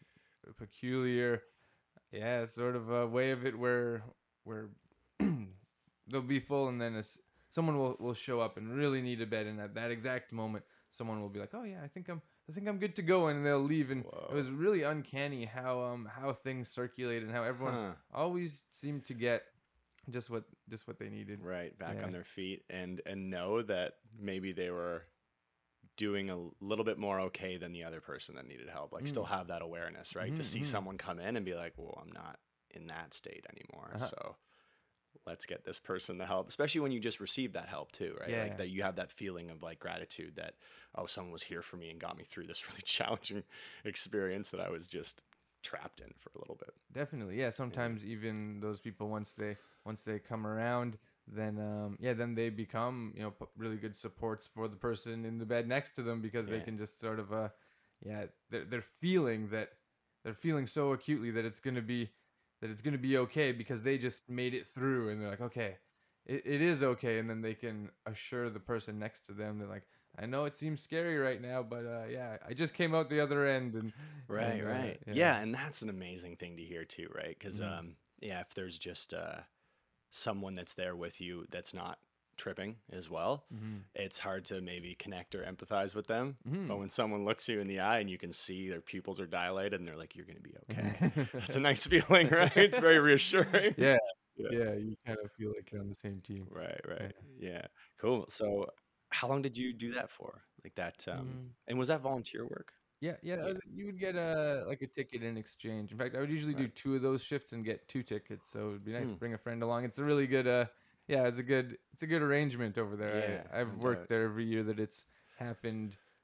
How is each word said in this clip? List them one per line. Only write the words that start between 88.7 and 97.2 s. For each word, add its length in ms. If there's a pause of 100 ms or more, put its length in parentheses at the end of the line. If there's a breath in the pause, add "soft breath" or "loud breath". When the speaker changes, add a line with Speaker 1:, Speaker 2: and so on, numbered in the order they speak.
Speaker 2:
pupils 380
are 80
dilated 520
and 80
they're 100
like, 180
"You're 100
gonna 140
be 160 (140)
okay." 580
Speaker 1:
<laughs> 60
Speaker 2:
That's 220
a 40
nice 280
<laughs> 0
feeling, 420
right? 260
It's 240
very 200
reassuring. 800
Speaker 1:
Yeah. 200 (380)
Speaker 2:
Yeah. 160
Speaker 1:
Yeah, 220
you 220 (100)
kind 180
of 100
feel 220
like 160
you're 100
on 80
the 60
same 260
team. 280
Speaker 2:
Right, 380
right. 260 (260)